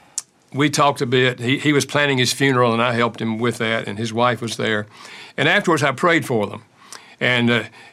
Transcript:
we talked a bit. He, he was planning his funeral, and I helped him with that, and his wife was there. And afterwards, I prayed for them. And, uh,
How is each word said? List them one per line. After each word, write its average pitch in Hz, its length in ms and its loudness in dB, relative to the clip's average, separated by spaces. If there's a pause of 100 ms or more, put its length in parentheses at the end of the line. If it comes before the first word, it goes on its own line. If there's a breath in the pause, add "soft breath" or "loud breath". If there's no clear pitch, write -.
(520)
we 143 160 0
talked 143 320 2
a 139 60 -2
bit. 123 340 2
He, 127 180 0
he 151 140 0
was 135 140 2
planning 143 320 0
his 123 160 0
funeral, 123 400 2
and 117 80 0
I 123 100 0
helped 117 260 -2
him 113 200 -4
with 117 180 -2
that, 113 320 -2
and 101 100 -8
his 113 140 -6
wife 120 300 0
was 113 160 -8
there. 110 280 -2 (520 loud breath)
And 135 100 2
afterwards, 180 340 2
I 139 100 2
prayed 160 340 0
for 110 200 0
them. - 180 -12 (540 loud breath)
And, 123 320 2
uh, 117 120 2 (300 loud breath)